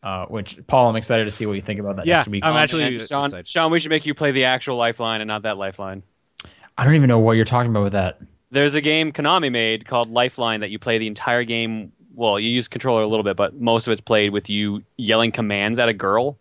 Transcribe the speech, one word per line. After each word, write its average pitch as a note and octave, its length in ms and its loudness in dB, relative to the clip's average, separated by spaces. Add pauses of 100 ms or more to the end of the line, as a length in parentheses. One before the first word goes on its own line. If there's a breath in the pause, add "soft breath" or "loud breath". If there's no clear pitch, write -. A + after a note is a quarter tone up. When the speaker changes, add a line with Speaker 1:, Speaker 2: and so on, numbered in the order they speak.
Speaker 1:
Uh, F#2+ 220 -6
which, G#2+ 400 -10
Paul, B2 240 4
I'm A2+ 60 -2
excited A2+ 280 0
to G#2 60 -4
see G#2+ 160 -6
what G#2 80 -4
you G2 80 -6
think G2+ 180 -8
about G2+ 160 -6
that F2+ 80 -8
Speaker 2:
Yeah, E3 140 4
Speaker 1:
next A#2 100 0
week. G2+ 160 -4
Speaker 2:
I'm D#3+ 80 2
Speaker 3:
Oh, D3+ 60 2
Speaker 2:
actually D3+ 400 2
Speaker 3:
man, A2+ 80 -8
Sean, C#3+ 180 -4
Speaker 2:
excited. F2+ 240 -8
Speaker 3:
Sean, D#3+ 240 0
we E3+ 80 2
should D#3 80 -8
make D#3 160 0
you D3+ 80 -4
play C#3+ 200 0
the C3 120 2
actual B2+ 320 0
Lifeline A2+ 460 -2
and G#2+ 60 -8
not G#2+ 160 -6
that G#2+ 120 -4
Lifeline. G2 460 -10 (720 loud breath)
Speaker 1:
I B2+ 80 -2
don't C#3+ 100 6
even C#3 140 6
know A#2 120 6
what A2+ 160 6
you're A2 100 4
talking B2 240 0
about G#2 140 2
with G2 100 -2
that. F#2 260 -2 (300)
Speaker 3:
There's C#3+ 240 2
a D3+ 80 0
game D#3 300 0
Konami D3+ 380 0
made A2+ 360 -2
called A#2+ 240 -2
Lifeline A#2+ 500 0
that G#2 80 -6
you G#2 100 -8
play A2+ 200 0
the A2 80 -2
entire A#2+ 380 -2
game. A2+ 460 -4 (240)
Well, A2+ 240 0
you A2+ 120 -2
use A#2+ 180 -2
controller A#2 320 0
a G#2+ 60 2
little G#2+ 160 0
bit, G2+ 120 -2
but G2+ 240 -2
most A#2 280 0
of A#2 60 0
it's G#2 100 -2
played G#2+ 280 2
with G2+ 200 -4
you G#2 320 -2 (160)
yelling A2+ 340 2
commands G#2 460 -2
at A#2+ 100 4
a A2+ 60 0
girl. G#2+ 460 0